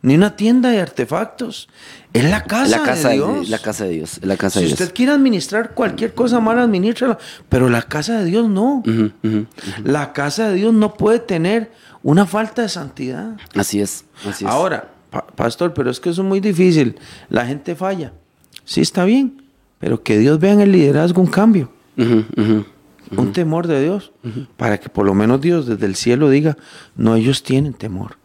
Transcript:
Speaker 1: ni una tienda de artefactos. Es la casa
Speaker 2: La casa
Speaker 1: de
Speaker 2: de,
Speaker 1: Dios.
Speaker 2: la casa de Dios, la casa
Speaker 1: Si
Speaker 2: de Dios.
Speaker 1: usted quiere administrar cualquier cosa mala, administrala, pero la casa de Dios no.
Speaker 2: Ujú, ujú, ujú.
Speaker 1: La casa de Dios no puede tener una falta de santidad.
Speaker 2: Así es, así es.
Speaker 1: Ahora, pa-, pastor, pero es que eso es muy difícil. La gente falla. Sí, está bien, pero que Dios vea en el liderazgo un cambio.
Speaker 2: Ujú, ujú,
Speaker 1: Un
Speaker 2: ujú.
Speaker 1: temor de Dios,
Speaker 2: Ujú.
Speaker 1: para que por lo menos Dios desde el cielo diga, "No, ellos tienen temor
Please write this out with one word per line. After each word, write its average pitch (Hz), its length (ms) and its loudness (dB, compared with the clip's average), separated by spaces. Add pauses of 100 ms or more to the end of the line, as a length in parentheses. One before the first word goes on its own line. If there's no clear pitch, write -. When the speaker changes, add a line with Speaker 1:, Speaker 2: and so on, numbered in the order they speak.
Speaker 1:
ni 135 140 2
una 202 220 4
tienda 240 340 2
de 220 100 2
artefactos. 170 880 -6 (460)
Es 120 160 2
la 208 140 -2
casa - 340 2
Speaker 2:
La - 40 0
casa 151 280 0
Speaker 1:
de 113 80 2
Speaker 2:
de, - 80 0
Speaker 1:
Dios. 226 240 -4
Speaker 2:
la 110 80 -2
casa 107 260 -6
de 92 60 -4
Dios, 82 320 -8
la 95 140 -2
casa 98 220 -2
Speaker 1:
Si 90 60 2
Speaker 2:
de 82 40 0
Dios. 73 120 -2
Speaker 1:
usted 180 140 -4
quiere 254 180 0
administrar 233 640 0
cualquier 220 400 -4
cosa 240 260 0
mala, 226 220 0
administrala, 226 560 0 (300)
pero 127 200 4
la 120 140 2
casa 165 380 -4
de 190 40 -2
Dios 220 240 0
no. 226 380 0
Speaker 2:
Ujú, 110 240 0 (120)
ujú, 110 160 -2
ujú. 107 80 -4 (380)
Speaker 1:
La 143 300 -2
casa 147 340 -4
de 196 60 0
Dios 208 180 2
no 208 220 2
puede 220 240 2
tener 208 540 -2 (300)
una 175 240 4
falta 220 360 -4
de 214 80 -2
santidad. 160 680 -10 (180)
Speaker 2:
Así 101 280 -2
es, - 240 -8 (200)
así 101 200 -8
es. 101 40 -2
Speaker 1:
Ahora, 156 420 -2 (180)
pa-, - 160 -8
pastor, 165 480 -4
pero 127 160 -2
es 127 100 -8
que - 100 -4
eso 175 120 -4
es 190 60 -2
muy 196 120 0
difícil. 175 560 2 (320)
La 120 160 -2
gente 143 300 -8
falla. 185 380 -6 (520)
Sí, - 160 -4
está - 240 0
bien, 254 380 0 (360)
pero - 240 -4
que 107 160 2
Dios 143 200 4
vea 190 160 4
en 208 60 6
el 196 120 6
liderazgo 170 480 4
un 180 80 4
cambio. 196 420 2 (280)
Speaker 2:
Ujú, 113 260 2 (120)
ujú, 107 280 2 (480)
Speaker 1:
Un - 60 -4
Speaker 2:
ujú. 98 140 0
Speaker 1:
temor 170 340 -2
de 143 160 0
Dios, 185 300 -4 (120)
Speaker 2:
Ujú. 120 220 -10 (100)
Speaker 1:
para 110 240 0
que - 80 -16
por 104 160 -2
lo 98 100 2
menos 113 260 2
Dios 165 260 0
desde 110 200 -4
el 95 80 -2
cielo 131 360 2
diga, 147 260 2 (400)
"No, 113 200 2
ellos 123 260 0
tienen 135 320 -2
temor 101 500 -10